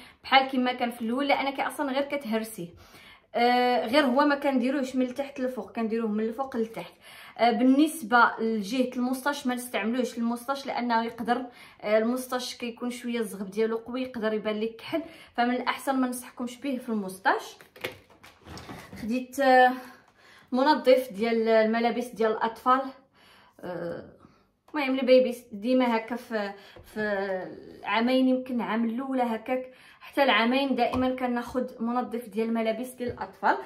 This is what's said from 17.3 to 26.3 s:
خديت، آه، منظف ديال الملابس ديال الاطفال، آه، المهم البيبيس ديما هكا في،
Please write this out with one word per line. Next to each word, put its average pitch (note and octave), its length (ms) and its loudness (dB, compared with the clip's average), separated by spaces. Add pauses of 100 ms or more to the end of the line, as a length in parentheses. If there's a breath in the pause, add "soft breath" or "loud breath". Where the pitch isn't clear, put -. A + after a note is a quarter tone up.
خديت، B3+ 380 -4
آه، B3+ 320 8 (800 loud breath)
منظف B3+ 600 4
ديال A3+ 360 0
الملابس A3+ 580 2
ديال A3 260 0
الاطفال، B3 480 2 (800 soft breath)
آه، E3+ 440 -8 (720 soft breath)
المهم C4 240 0
البيبيس B3 540 4
ديما A#3+ 440 2
هكا A3+ 200 -4
في، G#3 360 -6 (320 loud breath)